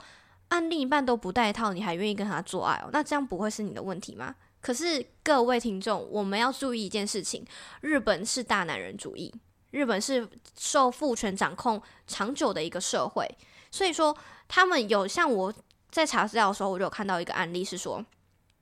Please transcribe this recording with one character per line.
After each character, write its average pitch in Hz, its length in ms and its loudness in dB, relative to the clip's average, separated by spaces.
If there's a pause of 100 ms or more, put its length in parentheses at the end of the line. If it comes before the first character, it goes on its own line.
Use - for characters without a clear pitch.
(480)
啊， 392 140 2
另 330 180 0
一 262 60 2
半 277 200 2
都 240 100 4
不 190 160 -2
戴 214 220 4
套， 220 180 0
你 185 120 -4
还 175 100 -2
愿 196 160 0
意 208 60 0
跟 202 100 -2
他 175 160 -2
做 170 240 -4
爱 - 120 2
哦， - 140 -10
那 294 120 2
这 294 120 -2
样 277 80 0
不 196 140 -6
会 214 120 0
是 214 120 -6
你 202 120 -6
的 - 100 -8
问 185 160 -6
题 - 160 -12
吗？ 180 180 -10 (260)
可 - 140 -2
是 311 320 -2 (160)
各 277 220 6
位 240 160 2
听 202 200 -4
众， 196 300 -2
我 208 140 -2
们 196 160 0
要 247 120 4
注 254 220 -2
意 220 120 -4
一 175 40 -6
件 208 160 -2
事 208 160 -4
情， - 240 -6 (360)
日 294 180 2
本 196 260 2
是 254 160 -2
大 208 220 2
男 147 160 -4
人 95 180 -10
主 - 180 -12
义， - 160 -10 (380)
日 285 160 0
本 214 160 2
是 240 260 0 (300)
受 269 320 4
父 262 240 0
权 190 220 -2
掌 175 200 0
控 214 240 0 (280)
长 214 260 -4
久 285 180 2
的 160 120 -2
一 165 60 -4
个 175 120 -6
社 180 260 0
会， - 220 -2 (400)
所 - 160 0
以 339 80 2
说 302 240 2 (300)
他 370 180 6
们 285 240 2
有， 202 180 2
像 320 240 2
我 196 220 0 (380)
在 320 140 4
查 214 200 2
资 214 120 -4
料 214 100 6
的 196 60 4
时 196 100 -4
候， 196 80 2
我 185 80 -2
就 190 60 0
有 165 40 0
看 214 160 -6
到 180 160 0
一 175 40 -6
个 - 80 -6
案 165 200 -2
例 180 100 -2
是 180 140 -8
说， - 260 -6 (580)